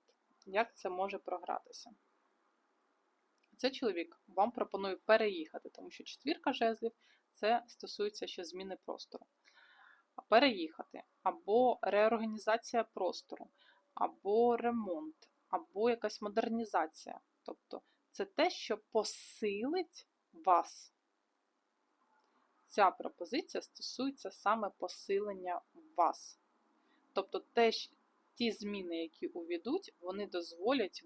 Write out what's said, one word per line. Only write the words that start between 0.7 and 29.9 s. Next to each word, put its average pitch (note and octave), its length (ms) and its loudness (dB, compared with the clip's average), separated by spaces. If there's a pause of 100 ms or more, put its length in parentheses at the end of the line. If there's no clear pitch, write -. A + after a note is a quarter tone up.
це - 140 -6
може F#3+ 280 -2
програтися? - 720 -8 (1700)
Цей C4+ 140 0
чоловік F#3 560 -4
вам A3 240 2
пропонує G3 440 -4
переїхати, G#3 760 2
тому F3+ 220 -18
що - 120 -16
четвірка - 500 -2
жезлів — A3+ 380 0 (400)
це A3+ 360 2
стосується G#3 600 -6
ще - 160 -8
зміни F3+ 420 -10
простору. - 400 -10 (1040)
Переїхати, G#3+ 760 4 (200)
або A3 580 2
реорганізація A3 1040 2
простору, - 680 -6 (440)
або A3+ 640 2
ремонт, G3+ 720 -4 (200)
або G3 400 0
якась A3+ 320 -2
модернізація. G#3+ 960 -2 (240)
Тобто - 380 -12 (280)
це - 160 -6
те, D#4 240 2
що A3+ 280 -4
посилить A3 1300 -2 (260)
вас. - 600 2 (1700)
Ця F#3+ 300 4
пропозиція - 680 -6
стосується - 680 -8
саме G#3 380 0
посилення F#3+ 920 -6 (360)
вас. - 420 0 (720)
Тобто G3 260 -2
те, A3+ 320 4
щ-, - 220 -6 (400)
ті A3+ 180 0
зміни, G3 460 -6
які E3 300 -6
увійдуть, F3 720 -6